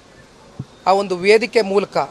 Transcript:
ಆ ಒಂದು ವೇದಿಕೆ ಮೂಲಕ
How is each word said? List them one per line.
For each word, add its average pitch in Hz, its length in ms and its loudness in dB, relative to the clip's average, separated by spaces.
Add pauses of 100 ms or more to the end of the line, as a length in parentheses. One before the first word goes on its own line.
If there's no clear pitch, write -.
(880)
ಆ 180 60 2
ಒಂದು 196 240 -2
ವೇದಿಕೆ 208 440 2
ಮೂಲಕ 196 360 -2 (140)